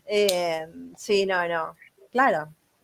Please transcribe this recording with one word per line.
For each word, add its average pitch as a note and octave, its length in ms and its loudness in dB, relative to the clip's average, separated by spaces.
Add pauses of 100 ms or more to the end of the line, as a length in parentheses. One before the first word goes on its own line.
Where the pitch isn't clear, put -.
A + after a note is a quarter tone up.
(140)
Eh, F3 540 0 (300)
sí, G3 280 0
no, F3+ 220 0
no, E3 260 -4 (380)
claro. F3 420 0 (300)